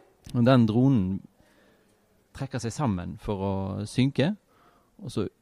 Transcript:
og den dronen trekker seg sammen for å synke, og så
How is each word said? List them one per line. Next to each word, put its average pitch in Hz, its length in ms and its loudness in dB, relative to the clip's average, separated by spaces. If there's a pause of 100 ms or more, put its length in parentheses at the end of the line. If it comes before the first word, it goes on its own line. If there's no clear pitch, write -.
(340)
og 120 120 2
den 120 220 6
dronen 107 540 2 (1120)
trekker 131 240 -10
seg 113 160 -8
sammen 92 440 -2
for 98 240 -4
å 98 100 -2 (340)
synke, 139 480 0 (680)
og 160 80 -12
så 104 160 -4 (140)